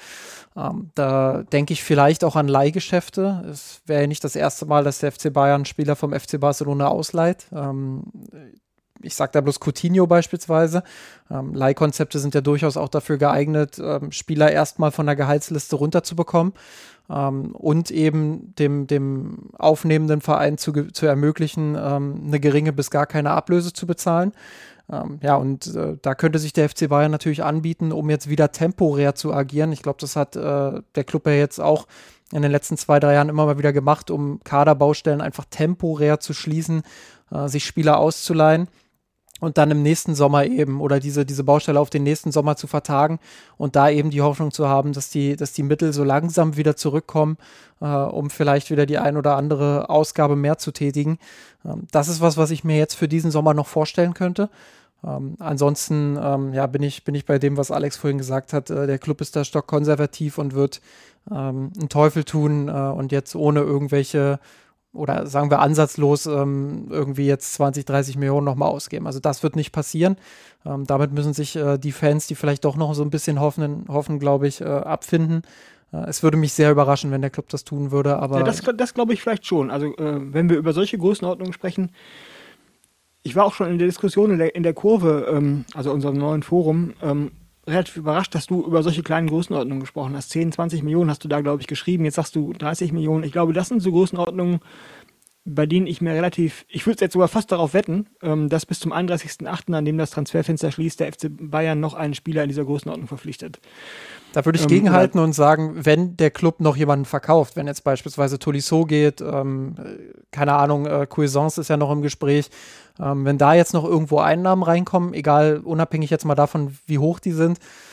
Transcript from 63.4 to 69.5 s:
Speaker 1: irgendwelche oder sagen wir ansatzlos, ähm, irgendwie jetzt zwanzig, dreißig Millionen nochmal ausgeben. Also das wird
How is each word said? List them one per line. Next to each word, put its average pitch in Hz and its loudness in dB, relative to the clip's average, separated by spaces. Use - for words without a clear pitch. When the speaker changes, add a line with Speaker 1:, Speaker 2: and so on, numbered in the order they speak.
Speaker 1:
irgendwelche 143 0
oder 143 -4
sagen 143 0
wir 143 4
ansatzlos, 147 2
ähm, 139 -2
irgendwie 139 -2
jetzt 139 0
zwanzig, 139 0
dreißig 135 -2
Millionen 139 0
nochmal 139 0
ausgeben. - -6
Also 135 -8
das 143 -2
wird 156 -2